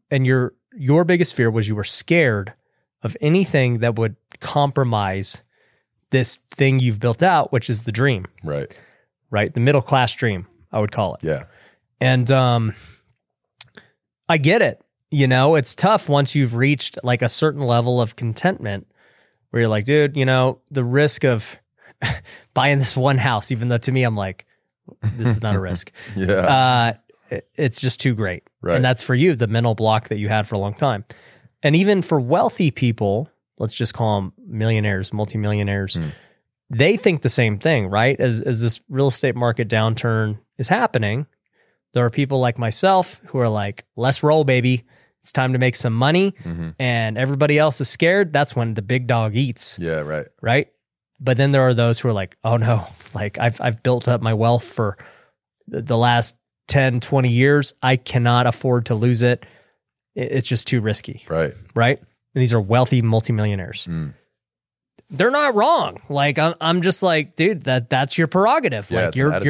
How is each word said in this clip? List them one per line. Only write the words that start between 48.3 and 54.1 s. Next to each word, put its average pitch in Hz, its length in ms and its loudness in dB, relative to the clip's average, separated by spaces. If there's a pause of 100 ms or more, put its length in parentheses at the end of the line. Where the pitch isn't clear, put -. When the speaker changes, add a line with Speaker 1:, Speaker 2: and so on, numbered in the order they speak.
Speaker 1:
That's 143 240 -2
when 113 180 -2
the 104 80 -6
big 123 240 -2
dog 113 300 0
eats. 123 440 -4
Speaker 2:
Yeah, 82 200 -4
right. 76 260 -6 (160)
Speaker 1:
Right? 127 260 0 (520)
But 127 160 0
then 139 160 2
there 135 100 4
are 127 120 4
those 117 260 2
who 127 80 -2
are 117 40 2
like, 98 300 -6
"Oh 117 140 0
no, 113 300 0 (280)
like, 104 240 -6
I've, 117 220 -2
I've 113 220 -4
built 123 260 0
up 120 120 0